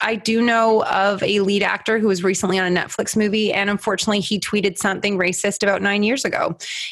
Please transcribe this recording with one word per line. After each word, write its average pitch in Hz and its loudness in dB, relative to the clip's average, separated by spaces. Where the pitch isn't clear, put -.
I 220 -2
do 226 0
know 226 4
of 196 0
a 202 0
lead 196 2
actor 202 0
who 214 2
was 185 0
recently 190 0
on 180 2
a 175 2
Netflix - -4
movie, 214 2
and 202 0
unfortunately, 208 0
he 196 -2
tweeted 202 -2
something 196 0
racist 185 -2
about 196 2
nine 202 2
years 240 0
ago. - -2